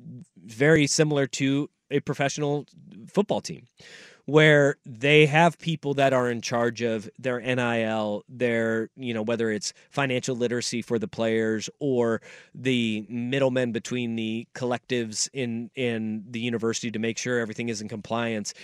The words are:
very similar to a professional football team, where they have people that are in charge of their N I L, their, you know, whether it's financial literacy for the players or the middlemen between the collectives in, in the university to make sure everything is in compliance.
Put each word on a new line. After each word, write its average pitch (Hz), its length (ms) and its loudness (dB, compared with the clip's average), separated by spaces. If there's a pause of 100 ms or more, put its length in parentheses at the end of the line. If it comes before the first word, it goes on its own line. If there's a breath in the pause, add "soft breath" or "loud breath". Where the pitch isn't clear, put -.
(380)
very 135 500 4
similar 147 400 2
to 139 420 0 (220)
a 143 80 2
professional 143 680 -2 (420)
football - 340 0
team, - 260 -12 (580 loud breath)
where 147 500 6 (100)
they 139 400 6
have 156 320 4
people 147 360 -4
that 135 180 4
are 123 180 2
in 117 120 -4
charge 117 400 0
of 113 360 -4
their 123 240 -4
N 127 180 -2
I 117 240 0
L, 107 440 -2
their, 113 720 0
you 123 160 -6
know, 110 80 -2
whether 113 280 -2
it's 104 240 -4 (160 soft breath)
financial 131 460 -2
literacy 117 460 -2
for 117 180 -2
the 104 80 -6
players 110 640 -2 (100)
or 120 420 0 (320 loud breath)
the 117 560 0
middlemen 127 600 0
between 117 460 -4
the 113 360 -4
collectives 120 800 -4
in, 120 420 -6
in 110 540 -4
the 117 120 -8
university 113 500 -2
to 110 80 -6
make 113 180 -4
sure 123 220 -2
everything 117 300 -6
is 107 120 -6
in 107 60 -10
compliance. 113 640 -4 (100)